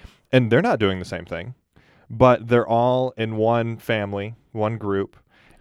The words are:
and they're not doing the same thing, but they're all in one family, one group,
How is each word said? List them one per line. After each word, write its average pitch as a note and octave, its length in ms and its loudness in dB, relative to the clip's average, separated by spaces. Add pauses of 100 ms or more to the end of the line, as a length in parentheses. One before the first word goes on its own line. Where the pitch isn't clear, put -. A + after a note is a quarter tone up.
(320)
and B2+ 180 4
they're B2 120 4
not F#3+ 180 0
doing F#2+ 200 0
the F2 60 -10
same F2 200 -10
thing, F2+ 280 -10 (560)
but A#2 380 4
they're A#2+ 200 2
all B2 500 0
in A2 180 -4
one A#2 400 0
family, G#2 600 -6 (180)
one A2 240 -4
group, G2 400 -4 (440)